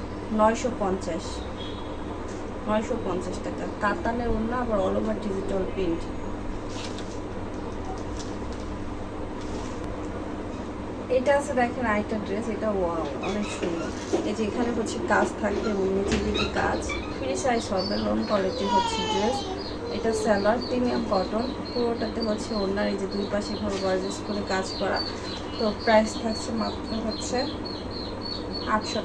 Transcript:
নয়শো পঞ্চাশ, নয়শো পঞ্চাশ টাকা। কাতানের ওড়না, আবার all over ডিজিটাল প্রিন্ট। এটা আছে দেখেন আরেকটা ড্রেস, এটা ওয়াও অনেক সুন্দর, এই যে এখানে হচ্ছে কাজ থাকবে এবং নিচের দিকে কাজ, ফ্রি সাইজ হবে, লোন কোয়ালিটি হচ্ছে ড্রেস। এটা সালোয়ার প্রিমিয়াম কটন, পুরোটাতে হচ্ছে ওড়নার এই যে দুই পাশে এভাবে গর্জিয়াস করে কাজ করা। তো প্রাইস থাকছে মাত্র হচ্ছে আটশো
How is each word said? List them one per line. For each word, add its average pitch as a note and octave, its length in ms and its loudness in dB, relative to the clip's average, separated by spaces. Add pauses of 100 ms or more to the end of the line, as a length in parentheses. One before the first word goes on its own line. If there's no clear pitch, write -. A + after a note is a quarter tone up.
(380)
নয়শো A3+ 320 6 (100)
পঞ্চাশ, F#3 440 0 (1400)
নয়শো A3 260 2 (120)
পঞ্চাশ F3+ 300 -2 (100)
টাকা। G3+ 180 -4 (180)
কাতানের A#3 520 0
ওড়না, A3+ 300 0
আবার A3 220 2
all G3 140 2
over G#3+ 240 0
ডিজিটাল F#3+ 380 0 (100)
প্রিন্ট। E3+ 280 0 (4000)
এটা C4 200 4
আছে C#4+ 220 0
দেখেন B3 320 2
আরেকটা G#3 240 0 (100)
ড্রেস, G3 200 -2 (100)
এটা G#3+ 120 0 (100)
ওয়াও E3 260 2 (240)
অনেক G3+ 180 0 (120)
সুন্দর, E3+ 320 0 (380)
এই G#3+ 80 0
যে A3 120 0
এখানে A#3+ 300 2
হচ্ছে A3 180 0 (160)
কাজ G3+ 140 6 (160)
থাকবে G3+ 320 2
এবং F#3+ 120 2 (100)
নিচের G#3 300 2
দিকে G#3 200 2 (140)
কাজ, - 200 2 (360)
ফ্রি - 160 -2 (120)
সাইজ A#3 200 4 (100)
হবে, G3 200 2 (100)
লোন G#3+ 240 4
কোয়ালিটি G3 360 2 (100)
হচ্ছে A4+ 260 4 (120)
ড্রেস। G#4 260 4 (580)
এটা A3+ 140 2 (140)
সালোয়ার G#3 340 6 (100)
প্রিমিয়াম B3 340 2 (100)
কটন, G#3 320 2 (280)
পুরোটাতে A#3 560 0
হচ্ছে G#3+ 220 -2 (100)
ওড়নার G3 320 2
এই G3 100 0
যে F#3+ 120 0
দুই G3+ 180 0
পাশে G3+ 240 0
এভাবে G3 280 0
গর্জিয়াস F#3+ 420 2
করে G3+ 160 -2 (100)
কাজ F#3+ 140 0 (140)
করা। F#3+ 180 2 (600)
তো A#3+ 60 2 (200)
প্রাইস A3 260 8 (120)
থাকছে A3+ 280 -2 (120)
মাত্র G3+ 280 -4 (160)
হচ্ছে - 320 -2 (1400)
আটশো G#3+ 300 0